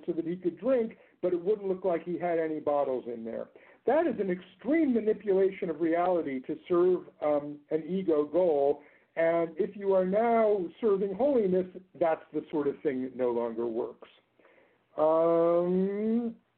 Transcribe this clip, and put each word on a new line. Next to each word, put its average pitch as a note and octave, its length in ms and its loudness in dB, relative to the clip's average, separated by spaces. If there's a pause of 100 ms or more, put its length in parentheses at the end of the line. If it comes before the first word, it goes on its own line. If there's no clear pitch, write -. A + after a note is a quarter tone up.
so F3 60 -4
that D#3+ 160 -6
he E3+ 80 -4
could F3+ 240 -6
drink, A#3 380 0 (240)
but F3+ 100 0
it F3 100 -2
wouldn't G3 280 -2
look F#3 160 -4
like E3+ 180 -2
he F3 140 -6
had E3+ 200 -2
any D#3+ 220 -2
bottles C#3+ 480 -2
in A#2 160 -10
there. A2+ 240 -10 (380)
That D4+ 200 2
is C4+ 140 -4
an G3 100 -4
extreme B3+ 640 0
manipulation G3 760 0
of D3+ 100 -6
reality E3 640 0
to D3+ 160 -8 (100)
serve, F3+ 400 2 (160)
um, D3 320 0 (160)
an D#3+ 160 -2
ego D#3+ 380 0
goal. D3 560 2 (340)
And E3 420 0
if - 200 -4
you G3 160 0
are F#3 120 4
now G#3+ 600 2 (160)
serving G3 340 2
holiness, G3+ 500 2 (340)
that's D#3+ 240 0 (100)
the D3+ 180 -4
sort D3 160 -2
of C3+ 140 -2
thing C3 220 -2
that B2+ 120 -8
no B2 160 -2
longer A#2 340 -4
works. A#2+ 440 -6 (880)
Um, F3+ 1400 2 (220)